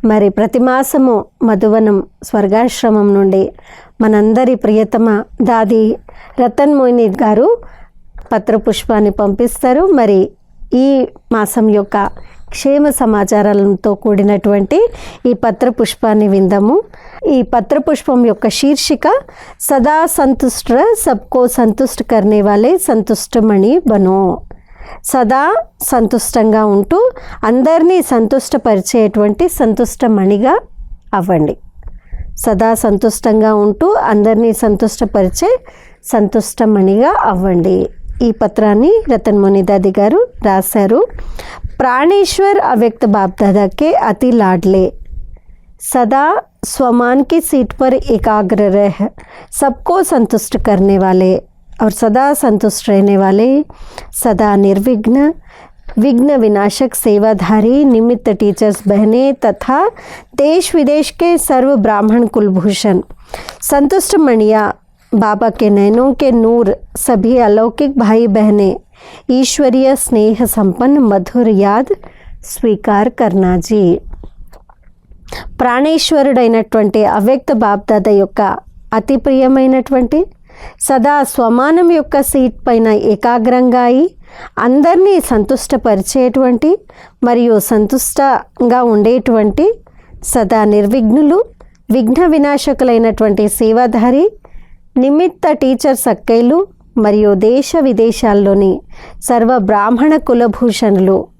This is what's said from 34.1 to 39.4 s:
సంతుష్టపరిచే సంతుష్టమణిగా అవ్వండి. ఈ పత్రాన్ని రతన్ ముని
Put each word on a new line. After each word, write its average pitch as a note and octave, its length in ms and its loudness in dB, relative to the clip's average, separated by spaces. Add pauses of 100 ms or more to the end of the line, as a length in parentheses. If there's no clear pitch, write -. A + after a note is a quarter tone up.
సంతుష్టపరిచే G#3 960 -2 (560)
సంతుష్టమణిగా G#3+ 1080 0 (100)
అవ్వండి. F#3 560 0 (440)
ఈ A#3+ 100 0
పత్రాన్ని G#3+ 600 0 (180)
రతన్ G#3+ 300 0
ముని G3 220 2